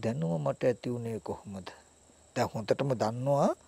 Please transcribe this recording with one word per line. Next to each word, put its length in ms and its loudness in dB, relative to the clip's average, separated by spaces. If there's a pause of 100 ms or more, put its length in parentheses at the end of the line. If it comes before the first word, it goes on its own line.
දැනුම 400 0
මට 240 -2
ඇති 260 2
වුණේ 300 -4
කොහොමද? 480 -10 (680)
දැන් 120 2
හොඳටම 460 0
දන්නවා 560 2 (180)